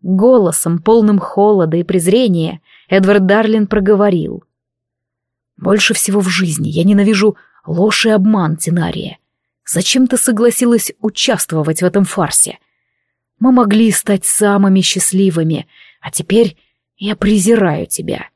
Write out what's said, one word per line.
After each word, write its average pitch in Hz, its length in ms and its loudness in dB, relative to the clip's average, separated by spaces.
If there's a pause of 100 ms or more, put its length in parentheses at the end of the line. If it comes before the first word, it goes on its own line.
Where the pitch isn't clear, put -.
Голосом, 185 720 2
полным 214 400 2
холода 185 600 0
и 175 60 -2
презрения, 180 760 0 (260)
Эдвард 196 380 2
Дарлин 214 400 2
проговорил: 196 760 0 (1120)
"Больше 208 380 0
всего 196 240 -2
в 185 100 0
жизни 165 400 -4
я 156 140 -2
ненавижу 202 540 2 (280)
ложь 180 400 -2
и 220 60 2
обман, 196 440 2
Тинария. - 640 -6 (480)
Зачем 254 400 0
ты 247 120 -2
согласилась 233 800 0
участвовать 160 840 -4
в 180 40 0
этом 185 180 2
фарсе? - 560 -4 (800)
Мы 254 120 2
могли 220 380 2
стать 202 360 -2
самыми 196 560 2
счастливыми, 180 880 -2 (340)
а 147 100 -14
теперь 202 440 0 (420)
я 202 180 -6
презираю 196 720 0
тебя". - 480 -8